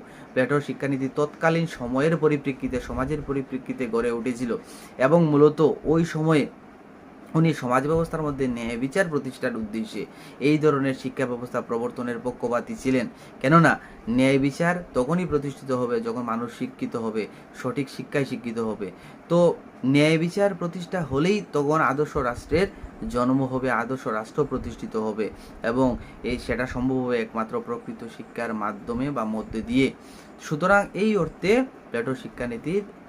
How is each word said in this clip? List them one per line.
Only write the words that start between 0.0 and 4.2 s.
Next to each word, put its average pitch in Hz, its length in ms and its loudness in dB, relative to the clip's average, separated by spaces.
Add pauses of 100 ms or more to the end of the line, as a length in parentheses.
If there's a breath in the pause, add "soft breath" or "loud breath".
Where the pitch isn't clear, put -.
প্লেটোর 131 280 2
শিক্ষানীতি 135 540 -2
তৎকালীন 165 520 2
সময়ের 135 500 0
পরিপ্রেক্ষিতে, 139 600 0
সমাজের 135 480 -4
পরিপ্রেক্ষিতে 131 640 -4
গড়ে 117 200 2
উঠেছিল 117 460 -2 (400 loud breath)